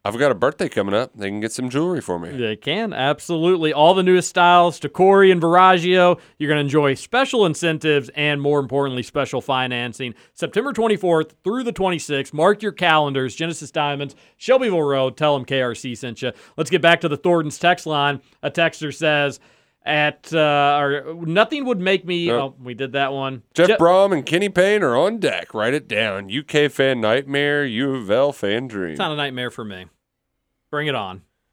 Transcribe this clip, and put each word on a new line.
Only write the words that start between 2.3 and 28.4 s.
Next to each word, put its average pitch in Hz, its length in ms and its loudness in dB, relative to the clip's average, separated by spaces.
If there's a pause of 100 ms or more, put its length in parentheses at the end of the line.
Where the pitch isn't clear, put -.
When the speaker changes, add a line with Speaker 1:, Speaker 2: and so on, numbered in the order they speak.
Speaker 2:
They 110 220 -4
can, 190 340 -6
absolutely. 160 800 -2
All 151 220 6
the 185 100 2
newest 185 240 4
styles, 175 520 4
Tacori 190 520 4
and 180 100 2
Verragio. 180 800 4 (200)
You're 147 100 -4
gonna 151 120 2
enjoy 143 340 2
special 247 500 0
incentives 156 680 -2
and, 147 260 -2
more 147 180 0
importantly, 135 440 -4
special 135 360 -6
financing. 123 760 -4 (180)
September 226 400 -4
twenty-fourth 180 680 0
through 240 200 -4
the 233 80 -4
twenty-sixth. 151 640 -4
Mark 208 300 2
your 208 80 -4
calendars. 143 640 0
Genesis 160 340 -8
Diamonds, 143 460 -6 (220)
Shelbyville 220 440 2
Road. 135 340 0
Tell 151 200 2
'em 123 100 -6
K 135 160 -2
R 120 140 -4
C 127 180 -10
sent 117 300 -10
you. 120 80 -4 (260)
Let's 160 140 -4
get 175 100 2
back 170 200 4
to 170 80 -2
the 143 80 -2
Thornton's 165 420 0
text 175 260 0
line. 143 360 -2 (200)
A 143 80 -6
texter 156 460 -4
says, 147 440 -2 (440)
at, 151 500 -2
uh, 147 480 2
or, 143 320 -4 (120)
"Nothing 214 400 0
would 240 140 -2
make 185 260 0
me," 170 220 -4
Speaker 1:
Nope. 135 300 -2
Speaker 2:
oh, 131 60 -20
we 123 100 -12
did 127 200 -8
that 139 180 0
one. 135 320 -6 (100)
Speaker 1:
Jeff 170 140 4
Speaker 2:
Je- 214 100 4
Speaker 1:
Brom 190 360 6
and 139 120 -2
Kenny 180 240 0
Payne 196 340 2
are 120 120 2
on 196 240 2
deck. 95 340 -4
Write 113 200 0
it 147 140 -4
down. 101 420 -2
U 135 140 -6
K 147 260 2
fan 135 320 0
nightmare, 143 640 0
U 131 300 -4
of 107 140 -8
L 131 220 2
fan 113 360 -4